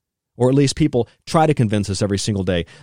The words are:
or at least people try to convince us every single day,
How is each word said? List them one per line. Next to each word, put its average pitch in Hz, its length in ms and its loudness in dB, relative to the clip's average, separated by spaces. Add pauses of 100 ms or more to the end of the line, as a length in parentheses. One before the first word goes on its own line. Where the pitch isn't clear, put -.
(360)
or 123 120 2
at 135 80 2
least 139 180 2
people 131 340 0 (180)
try 160 200 2
to 151 80 2
convince 104 340 0
us 98 140 -4
every 98 160 -2
single 98 240 -4
day, 90 240 -2 (160)